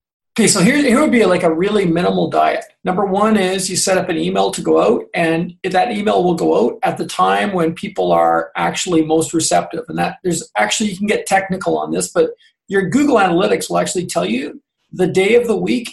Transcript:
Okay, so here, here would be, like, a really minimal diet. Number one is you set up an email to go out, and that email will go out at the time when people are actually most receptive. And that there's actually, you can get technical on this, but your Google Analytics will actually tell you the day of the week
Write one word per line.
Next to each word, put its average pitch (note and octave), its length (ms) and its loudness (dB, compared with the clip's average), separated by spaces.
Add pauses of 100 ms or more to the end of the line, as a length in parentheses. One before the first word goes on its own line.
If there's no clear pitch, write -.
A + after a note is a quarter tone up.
(380)
Okay, G#3+ 100 4
so F#3 140 2
here, B3+ 160 4
here C#4 240 4
would C#4 100 2
be, A3+ 140 4
like, F3+ 180 2
a E3 100 2
really G3 320 0
minimal F3 440 0
diet. - 340 0 (220)
Number F#3 200 -2
one G#3 300 2
is F#3+ 340 -2
you F#3 60 -6
set F#3+ 220 0
up F3+ 100 -2
an E3 100 -4
email F#3+ 340 0
to F3 100 -8
go D#3+ 200 2
out, G#3+ 220 2 (100)
and E3+ 400 -2 (100)
that F#3 280 0
email G3+ 320 0
will F3+ 120 2
go E3+ 320 2
out - 140 -6
at E3+ 160 -2
the E3+ 80 -6
time G3 460 0
when E3+ 220 0
people F3+ 400 -2
are E3 420 2
actually F3 480 0
most D#3 300 0
receptive. E3 560 -2
And D#3+ 80 -6
that F3 260 -4
there's E3+ 320 -4
actually, G#3 360 0
you F3+ 60 -8
can G3+ 100 -4
get A3 180 -2
technical F#3 520 -2
on D3+ 140 -6
this, F3 180 -4
but E3 200 2 (400)
your G3 200 0
Google C#4 280 2
Analytics F#3+ 520 2
will F3 100 0
actually F3 260 -2
tell F3 200 -4
you B3 360 -6 (320)
the F3 140 0
day G3 280 2
of A#3+ 100 4
the G#3 120 0
week A#3 360 -4